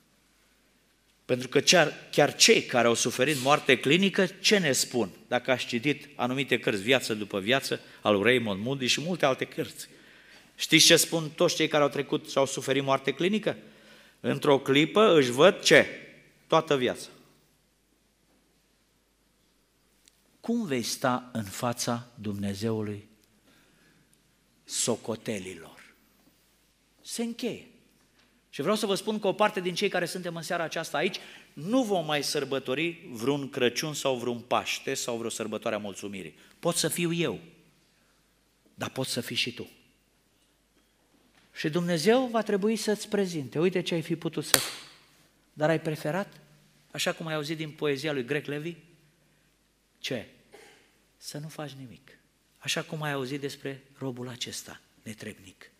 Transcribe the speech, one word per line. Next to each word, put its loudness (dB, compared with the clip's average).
Pentru -2
că 0
chiar, 6
chiar 4
cei 6
care 2
au 6
suferit 0
moarte 4
clinică, 4
ce 2
ne 2
spun? 0
Dacă 0
aș 0
citit -2
anumite 0
cărți, 0
Viață 2
după -4
viață, 0
al 4
lui 4
Raymond 2
Moody -4
și 0
multe -2
alte 0
cărți. -10
Știți 6
ce 10
spun 2
toți 2
cei 2
care 4
au 4
trecut -4
și -4
au 4
suferit -2
moarte 0
clinică? 0
Într-o 2
clipă 6
își 6
văd 6
ce? 8
Toată 4
viața. -2
Cum -4
vei -2
sta -2
în -4
fața -4
Dumnezeului -4
socotelilor? -8
Se -8
încheie. -8
Și -8
vreau 2
să -2
vă 0
spun -4
că -2
o 2
parte 2
din -4
cei 0
care -2
suntem -8
în -10
seara -4
aceasta -6
aici, -2
nu 0
vom 0
mai 0
sărbători -4
vreun -2
Crăciun 0
sau 0
vreun -4
Paște -2
sau -4
vreo -6
sărbătoare -4
a -4
mulțumirii. -10
Pot -2
să 0
fiu -2
eu, -2
dar -10
poți -6
să -4
fii -10
și -2
tu. -14
Și -4
Dumnezeu 2
va 0
trebui 0
să-ți -4
prezinte: -2
„Uite 0
ce -4
ai 0
fi -4
putut -6
să 0
fii. -8
Dar 0
ai 0
preferat, -6
așa -4
cum -10
ai -4
auzit -6
din -10
poezia -4
lui -4
Greg -4
Levy, -8
ce? -10
Să -16
nu -12
faci -12
nimic.” -20
Așa -4
cum -10
ai -4
auzit -4
despre -10
robul -8
acesta -12
netrebnic. -16